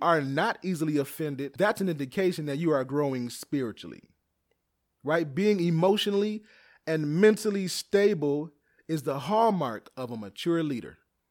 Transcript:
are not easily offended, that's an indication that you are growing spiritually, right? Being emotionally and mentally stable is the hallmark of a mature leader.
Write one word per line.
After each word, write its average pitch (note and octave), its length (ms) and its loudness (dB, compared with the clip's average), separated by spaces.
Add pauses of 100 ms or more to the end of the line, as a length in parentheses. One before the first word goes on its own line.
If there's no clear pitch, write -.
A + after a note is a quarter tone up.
are E3 180 4
not C#3+ 420 -2
easily D#3 360 0
offended, C#3 580 -4
that's G3+ 240 0
an F#3+ 80 0
indication D#3+ 580 -2
that C#3+ 120 -4
you E3 140 2
are C3 120 2
growing C3 460 -2
spiritually, A2 720 -6 (1000)
right? D3+ 280 0
Being G3 280 2
emotionally G3+ 840 2 (440)
and D#3 340 0
mentally G#3 480 4
stable D#3+ 840 0 (360)
is D#3 160 -4
the C3+ 160 -4
hallmark F3 760 0
of B2 140 -8
a A#2+ 60 -8
mature D#3+ 480 -2
leader. A#2 340 -6 (320)